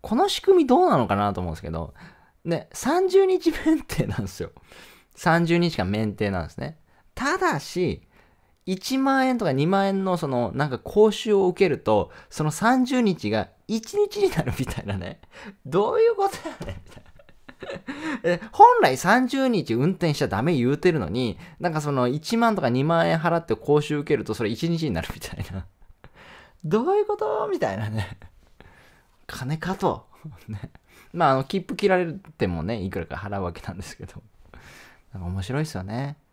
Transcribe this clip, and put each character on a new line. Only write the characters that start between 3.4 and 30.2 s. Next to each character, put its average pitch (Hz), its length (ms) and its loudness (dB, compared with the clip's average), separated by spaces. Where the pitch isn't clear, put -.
免 320 300 2
停 - 240 -4
な - 120 -4
ん 113 40 -4
で 95 60 -6
す - 140 -12
よ。 - 100 -8
三 170 300 2
十 170 120 2
日 175 180 2
間 95 140 -2
免 110 260 -2
停 101 160 -2
な 90 100 -4
ん 80 60 -8
で - 60 -16
す - 40 -16
ね。 151 200 -10
た 294 240 -2
だ 359 220 0
し、 165 440 -4
一 190 320 -4
万 269 300 2
円 254 100 0
と 220 80 -2
か 151 60 2
二 139 160 2
万 196 200 2
円 196 180 -2
の 180 120 0
そ 160 100 -4
の、 120 260 -2
な 147 140 -2
ん - 20 -4
か 123 100 -6
講 214 320 4
習 208 220 -2
を 190 140 4
受 180 100 0
け 190 100 4
る 156 120 0
と、 107 320 2
そ - 140 -6
の 151 80 2
三 254 340 2
十 254 160 0
日 175 280 0
が 107 200 -2
一 220 280 -6
日 403 220 0
に 392 120 2
な - 140 -2
る 120 140 -4
み 127 80 -2
た - 160 -8
い - 40 -14
な 98 120 -4
ね。 87 220 -10
ど 170 300 0
う - 40 2
い 453 80 6
う 453 80 2
こ 392 140 0
と - 60 -8
や - 200 -12
ね - 60 -10
ん - 20 -10
み - 60 -20
た - 100 -20
い - 20 -20
な。 - 140 -20
<laughs> 294 680 -10
え、 175 180 0
本 480 300 8
来 131 160 4
三 240 300 2
十 269 200 0
日 175 260 0
運 139 180 2
転 170 220 -2
し 139 60 -4
ち - 40 2
ゃ 127 40 0
ダ 101 140 -2
メ 160 140 2
言 123 160 2
う 147 60 0
て 180 140 4
る 160 80 0
の 85 100 -4
に、 113 280 -2
な 175 100 -2
ん 165 40 -4
か 156 80 -2
そ 147 100 -4
の 127 160 2
一 151 300 -2
万 233 180 4
と 196 60 -2
か 127 80 0
二 127 140 2
万 165 260 2
円 165 80 2
払 165 200 0
っ 165 80 -4
て 110 100 0
講 147 260 2
習 147 160 -4
受 143 100 -4
け - 100 4
る 107 60 -2
と 110 100 -6
そ 120 100 -4
れ 104 60 0
一 143 200 -4
日 165 140 0
に 143 80 -2
な 82 100 -2
る - 120 -8
み - 60 -14
た - 160 -12
い 147 160 -8
な。 95 140 -8
<laughs> - 480 -20
ど 226 300 0
う - 20 2
い 427 60 2
う 415 40 0
こ 415 120 -4
と？ 427 340 -4
み 370 80 -4
た 98 140 -2
い 95 40 -6
な 107 120 -6
ね。 104 280 -6
金 139 320 -6
か 175 180 -4
と。 170 320 -2